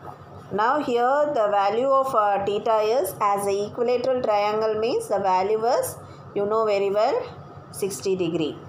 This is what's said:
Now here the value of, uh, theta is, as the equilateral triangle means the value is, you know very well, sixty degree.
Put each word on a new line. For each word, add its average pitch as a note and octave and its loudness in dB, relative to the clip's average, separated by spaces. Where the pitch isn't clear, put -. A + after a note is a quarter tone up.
Now A#3 2
here C4 2
the G#3+ 2
value G#3 2
of, C4+ 2
uh, G3+ 2
theta G#3 0
is, B3 0
as G3+ 2
the G3+ 0
equilateral B3 0
triangle G#3+ 2
means C4 -2
the G3+ 0
value G3 2
is, D#4+ 0
you G3+ 0
know A3 2
very G3+ 2
well, A3 2
sixty F#3+ -4
degree. E3 -2